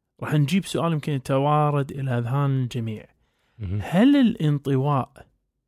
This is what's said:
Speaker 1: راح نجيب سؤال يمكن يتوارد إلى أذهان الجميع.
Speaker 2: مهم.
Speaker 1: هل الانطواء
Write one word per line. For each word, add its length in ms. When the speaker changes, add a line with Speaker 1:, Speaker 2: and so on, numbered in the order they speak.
Speaker 1:
راح 140
نجيب 320
سؤال 260
يمكن 200
يتوارد 760
إلى 280
أذهان 440
الجميع. 440
Speaker 2:
مهم. 240
Speaker 1:
هل 340
الانطواء 1080